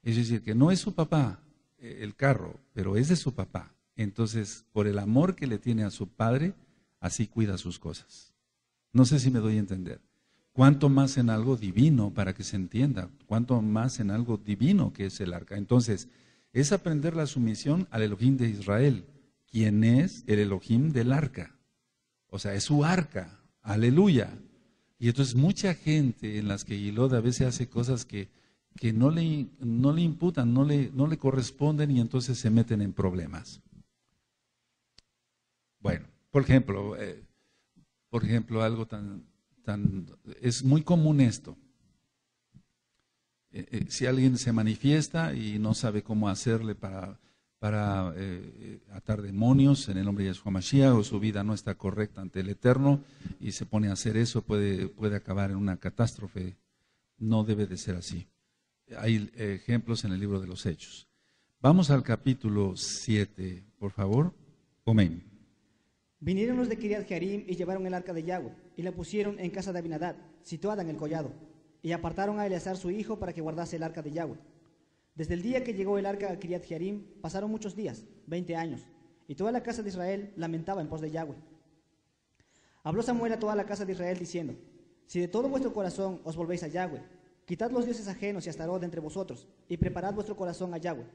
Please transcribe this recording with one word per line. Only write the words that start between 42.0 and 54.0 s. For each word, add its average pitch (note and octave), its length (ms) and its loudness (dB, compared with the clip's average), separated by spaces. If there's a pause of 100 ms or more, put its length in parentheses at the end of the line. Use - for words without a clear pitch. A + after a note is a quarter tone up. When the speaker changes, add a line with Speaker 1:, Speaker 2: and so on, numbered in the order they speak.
Speaker 1:
Eh, - 180 -12
eh, A2 180 -2
si - 160 -4
alguien C3 320 4
se A#2+ 160 -2
manifiesta C#3+ 800 2
y G#2+ 280 -4
no G#2+ 140 2
sabe G#2 280 -2
cómo G#2+ 260 0
hacerle A2+ 460 -2
para, G2 460 -12 (400)
para, G2+ 560 -2
eh, F#2 400 -10
eh, - 240 -16 (120)
atar G#2 300 -4
demonios B2+ 640 6
en F#2+ 100 -2
el F#2+ 60 -2
nombre G2+ 200 0
de F#2+ 80 -2
Yahshua G2+ 180 -6
Mashiach, C3+ 420 6
o A2 120 6
su G2 160 -2
vida G#2 240 0
no G#2+ 100 -2
está G2+ 220 -6
correcta G#2 440 -4
ante F#2 200 -8
el F#2+ 80 -4
Eterno C3 520 4 (380)
y G#2 140 -8
se - 120 -8
pone G#2+ 240 0
a G2 40 0
hacer G#2+ 240 -2